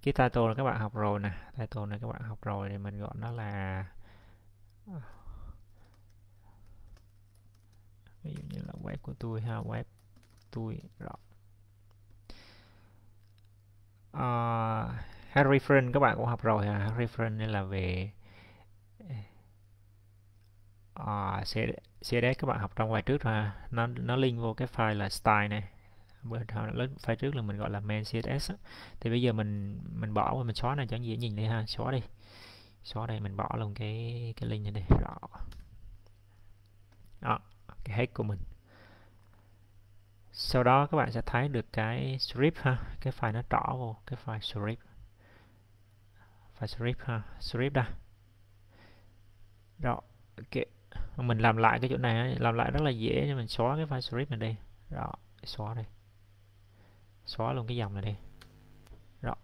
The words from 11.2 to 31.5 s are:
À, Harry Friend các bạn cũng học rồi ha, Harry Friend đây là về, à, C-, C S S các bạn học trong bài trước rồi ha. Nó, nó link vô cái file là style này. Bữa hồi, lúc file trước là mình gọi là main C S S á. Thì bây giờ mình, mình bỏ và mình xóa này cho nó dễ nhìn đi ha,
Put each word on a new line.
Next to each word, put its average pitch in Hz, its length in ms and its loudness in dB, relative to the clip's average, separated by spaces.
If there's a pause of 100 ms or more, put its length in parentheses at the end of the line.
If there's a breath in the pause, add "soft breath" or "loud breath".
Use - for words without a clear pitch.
À, 117 920 -2 (260 loud breath)
Harry 139 280 6
Friend 131 360 6
các 143 60 6
bạn 123 180 6
cũng 117 80 0
học 120 160 0
rồi 107 260 4
ha, 104 100 2
Harry 110 280 0
Friend 113 320 -2
đây 110 100 -2
là 104 160 0
về, 95 480 -2 (2750 loud breath)
à, 101 500 -2
C-, - 300 0 (280)
C - 40 -14
S - 60 -4
S 123 280 2
các 143 80 0
bạn 127 120 2
học 104 160 -4
trong 110 160 2
bài 110 100 2
trước 135 200 2
rồi 110 120 2
ha. 107 380 -2
Nó, 117 160 2
nó 120 280 -2
link 127 240 4
vô 113 140 0
cái 127 140 -2
file 110 260 2
là 101 160 0
style 104 380 4
này. 104 220 -2 (540 soft breath)
Bữa 117 160 -4 (140)
hồi, 107 200 -2
lúc 123 180 0 (100)
file 113 140 0
trước 139 200 -2
là 123 60 -2
mình 101 160 -2
gọi 104 120 -2
là 101 100 -2
main 107 240 -2
C 107 40 -6
S 117 200 -2 (120)
S - 120 -4
á. 196 60 -6 (420 loud breath)
Thì 117 100 0
bây 120 120 4
giờ 120 120 6
mình, 104 480 -2 (120)
mình 110 200 -2
bỏ 104 220 2
và 131 80 0
mình 113 120 -2
xóa 127 200 0
này 135 120 -2
cho 113 100 -4
nó 120 60 -4
dễ 113 140 -2
nhìn 117 180 -2
đi 107 100 0
ha, 113 200 2